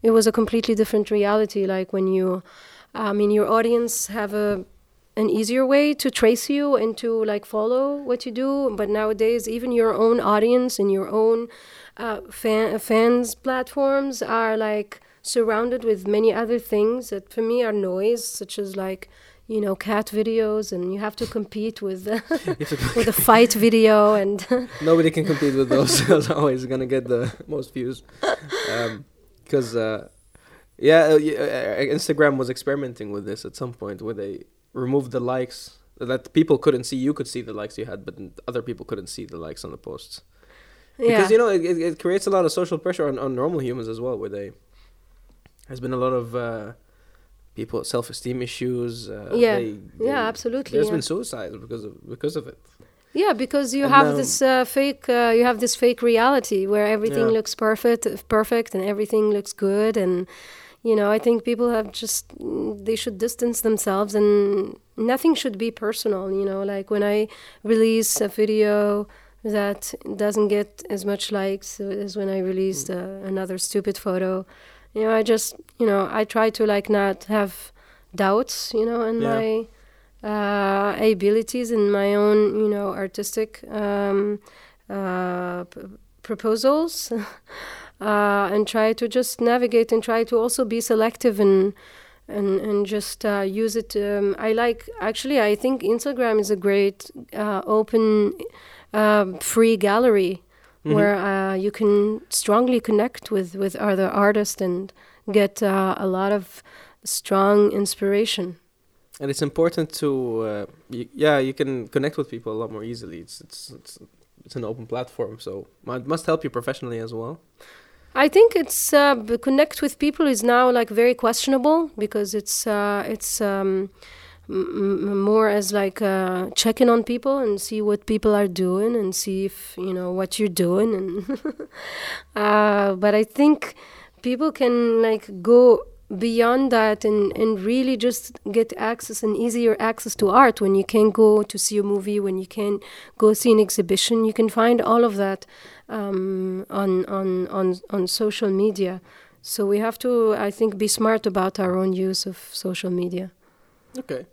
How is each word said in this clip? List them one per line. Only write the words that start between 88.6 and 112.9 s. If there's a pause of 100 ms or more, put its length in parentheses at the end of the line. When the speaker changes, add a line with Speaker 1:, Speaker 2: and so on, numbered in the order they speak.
Speaker 1:
try
to
just
navigate
and
try
to
also
be
selective
and, (540)
and,
and
just,
uh,
use
it.
Um,
I
like, (120)
actually,
I
think
Instagram
is
a
great, (220)
uh,
open, (600)
um,
free
gallery (420)
Speaker 2:
Mm-hmm.
Speaker 1:
where,
uh,
you
can (100)
strongly
connect
with,
with
other
artists
and (380)
get,
uh,
a
lot
of (420)
strong
inspiration. (640)
Speaker 2:
And
it's
important
to, (340)
uh, (220)
y-,
yeah,
you
can
connect
with
people
a
lot
more
easily.